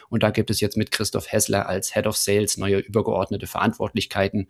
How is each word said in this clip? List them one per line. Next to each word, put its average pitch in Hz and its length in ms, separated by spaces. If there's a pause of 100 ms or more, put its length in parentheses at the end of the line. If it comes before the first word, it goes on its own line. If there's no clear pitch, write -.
Und 113 120
da 107 100
gibt 104 180
es 107 100
jetzt - 160
mit 107 160
Christoph - 400
Hessler 101 380
als 95 240
Head 107 140
of 107 100
Sales 101 400
neue 98 220
übergeordnete 101 680
Verantwortlichkeiten 104 1040